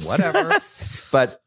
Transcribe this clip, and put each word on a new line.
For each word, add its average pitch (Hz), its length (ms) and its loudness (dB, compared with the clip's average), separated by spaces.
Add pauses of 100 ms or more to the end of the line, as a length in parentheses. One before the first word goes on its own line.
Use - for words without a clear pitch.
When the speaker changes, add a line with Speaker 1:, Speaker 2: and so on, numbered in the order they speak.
Speaker 1:
whatever. 190 600 0
Speaker 2:
<laughs> - 60 -20 (420)
Speaker 1:
But, 127 340 2